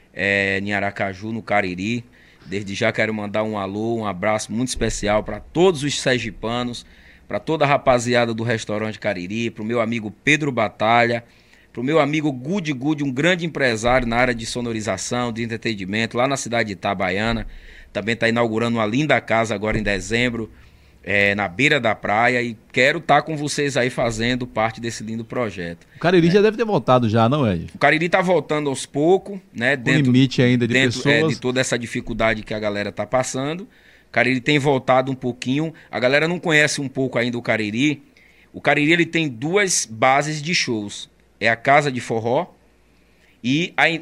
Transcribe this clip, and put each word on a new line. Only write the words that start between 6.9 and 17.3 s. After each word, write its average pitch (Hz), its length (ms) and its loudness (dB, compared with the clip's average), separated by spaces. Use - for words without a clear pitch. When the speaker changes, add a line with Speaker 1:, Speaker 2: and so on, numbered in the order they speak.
Speaker 1:
pra 101 120 -4
toda 156 240 -2
a 135 40 2
rapaziada 120 640 2
do 113 100 -4
restaurante 110 560 -4
Cariri, 104 500 -4
pro 107 140 -12
meu 117 160 -2
amigo 110 320 -2
Pedro 147 280 2
Batalha, 117 720 2
pro 117 120 -8
meu 156 160 2
amigo 147 320 2
Gudi 151 420 -4
Gudi, 147 300 -2
um 139 80 -2
grande 165 340 0
empresário 123 600 0
na 117 120 -2
área 123 180 2
de 113 100 -8
sonorização, 117 840 -4
de 110 120 -6
entretenimento, 113 760 -4
lá 127 100 2
na 139 80 0
cidade 117 320 -2
de 101 60 -6
Itabaiana. 101 760 -2